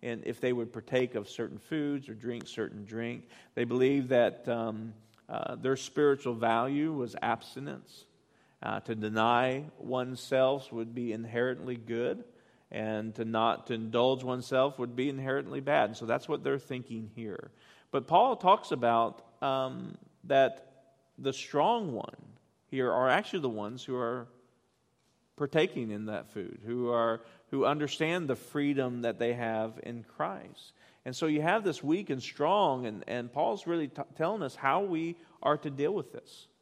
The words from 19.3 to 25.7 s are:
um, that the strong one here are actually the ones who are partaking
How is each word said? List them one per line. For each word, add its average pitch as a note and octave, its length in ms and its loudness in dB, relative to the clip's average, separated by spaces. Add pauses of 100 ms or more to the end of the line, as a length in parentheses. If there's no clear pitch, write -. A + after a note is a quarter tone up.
um, C3 540 -4 (280)
that C3+ 460 4 (480)
the C3+ 140 -2
strong E3+ 600 2
one - 420 -10 (420)
here B2+ 180 2
are B2+ 160 4
actually F3 340 2
the C3+ 60 0
ones A2 360 -6
who C3 100 -6
are B2 320 -4 (1120)
partaking D3 560 0